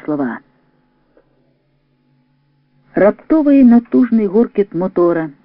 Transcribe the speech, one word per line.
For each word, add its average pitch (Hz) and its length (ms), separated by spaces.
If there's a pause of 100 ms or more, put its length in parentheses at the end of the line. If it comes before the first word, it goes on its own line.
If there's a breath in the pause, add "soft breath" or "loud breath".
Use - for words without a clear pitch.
слова. 135 340 (2500)
Раптовий 277 720
натужний 233 600
гуркіт 202 480
мотора 170 560 (140)